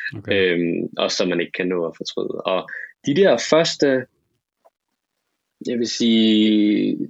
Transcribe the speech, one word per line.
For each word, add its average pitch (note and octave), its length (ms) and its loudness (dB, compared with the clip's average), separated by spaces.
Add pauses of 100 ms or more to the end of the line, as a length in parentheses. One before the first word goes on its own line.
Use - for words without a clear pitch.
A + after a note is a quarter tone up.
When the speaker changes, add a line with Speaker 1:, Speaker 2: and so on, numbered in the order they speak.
(180)
Speaker 1:
Okay. G#2 160 -6 (180)
Speaker 2:
Øhm, E2+ 360 -2 (100)
og G2 120 0
så G2+ 160 -2
man F2 140 0
ikke E2 120 -6
kan F#2 140 -4
nå F2+ 200 -2
at D#2+ 100 -8
fortryde. - 460 -8
Og F#2 260 -2 (380)
de C#3 100 0
der F3 200 6 (140)
første, D#3 360 4 (1800)
jeg A#2+ 120 -4
vil A#2 100 -2
sige, G#2+ 1080 2 (120)